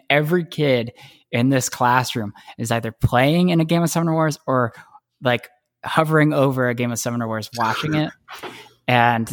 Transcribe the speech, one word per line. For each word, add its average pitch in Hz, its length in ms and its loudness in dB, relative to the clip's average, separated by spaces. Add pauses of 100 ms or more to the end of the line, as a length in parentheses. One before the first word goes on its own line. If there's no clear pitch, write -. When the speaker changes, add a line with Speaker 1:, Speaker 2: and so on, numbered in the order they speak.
Speaker 1:
every 151 360 0
kid 131 460 -2 (400)
in 123 180 2
this 131 200 0
classroom 120 640 0 (240)
is 117 120 -6
either 113 220 -2
playing 151 580 2
in 165 120 2
a 160 40 0
game 170 180 0
of 170 60 0
Summoner 165 240 0
Wars 160 320 0
or, 127 280 0 (480)
like, 123 280 -2 (360)
hovering 151 480 2
over 135 340 2
a 120 80 -2
game 120 160 -2
of 117 80 -6
Summoner 120 280 -4
Wars, 110 300 -6
watching 117 380 -2
it. 151 160 -2 (320)
Speaker 2:
<laughs> - 80 -12 (360)
Speaker 1:
And 120 460 2